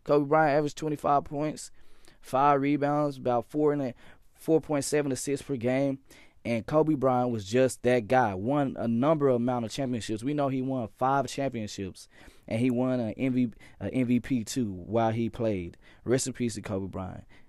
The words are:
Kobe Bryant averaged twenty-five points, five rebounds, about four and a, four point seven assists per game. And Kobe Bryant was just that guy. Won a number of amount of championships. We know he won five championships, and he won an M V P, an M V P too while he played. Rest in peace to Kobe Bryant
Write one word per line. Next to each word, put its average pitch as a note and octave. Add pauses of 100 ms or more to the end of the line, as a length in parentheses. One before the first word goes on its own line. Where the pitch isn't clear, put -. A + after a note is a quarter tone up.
Kobe D3
Bryant D3+
averaged D3
twenty-five C#3+
points, D3+ (520)
five C#3
rebounds, C#3+
about B2
four D3+
and C#3+
a, B2+ (420)
four D#3+
point D3
seven D3
assists C#3
per C#3+
game. C3+ (460)
And A2+
Kobe D#3
Bryant B2+
was A2
just B2
that A#2+
guy. B2
Won C3
a A2+
number C#3
of B2+
amount A#2+
of G#2+
championships. A#2
We C#3+
know C#3+
he C3
won B2+ (100)
five C3+
championships, A2 (400)
and A2+
he B2+
won B2
an A2
M B2+
V B2
P, G#2+ (280)
an G2
M B2
V B2
P A#2
too A#2
while G2
he A2+
played. G2+ (300)
Rest B2+
in B2+
peace A#2
to G#2
Kobe G2
Bryant F#2 (240)